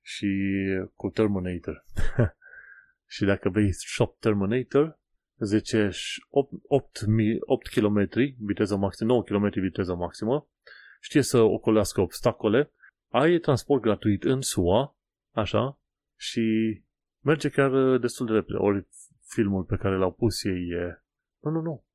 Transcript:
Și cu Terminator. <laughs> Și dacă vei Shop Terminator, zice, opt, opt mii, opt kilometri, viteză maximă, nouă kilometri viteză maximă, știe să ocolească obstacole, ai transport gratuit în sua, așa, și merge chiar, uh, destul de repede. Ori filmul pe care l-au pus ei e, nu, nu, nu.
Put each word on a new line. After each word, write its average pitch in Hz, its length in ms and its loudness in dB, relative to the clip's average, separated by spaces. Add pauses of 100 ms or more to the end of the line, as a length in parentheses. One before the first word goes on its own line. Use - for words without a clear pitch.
Și - 280 -6 (640)
cu - 140 -8
Terminator. 92 760 -4 (320)
<laughs> - 200 2 (680)
Și - 180 -6
dacă 98 240 0
vei 101 240 2
Shop - 460 -4
Terminator, 117 800 0 (380)
zice, 104 540 0 (380)
opt, - 240 0 (140)
opt - 400 -2
mii, 110 340 2
opt - 280 -2
kilometri, 107 680 0
viteză 101 380 -2
maximă, 98 320 -2
nouă 120 140 4
kilometri 101 380 0
viteză 92 340 -2
maximă, 107 540 -4 (520)
știe - 220 0
să 123 160 2
ocolească 107 640 4
obstacole, 113 720 0 (360)
ai 160 300 2
transport 139 440 0
gratuit 104 420 0
în 131 160 0
sua, 107 560 0 (340)
așa, 110 480 -2 (380)
și 110 640 -2 (400)
merge 143 280 0
chiar, 139 240 2
uh, 131 280 4
destul 120 260 -4
de 110 60 -2
repede. - 260 0
Ori 101 280 0 (400)
filmul 98 380 0
pe 98 120 -4
care 95 200 0
l-au 92 160 0
pus - 320 -2
ei 90 260 -4
e, 87 340 -6 (360)
nu, 151 100 -4
nu, 160 100 -2
nu. 160 240 -8 (100)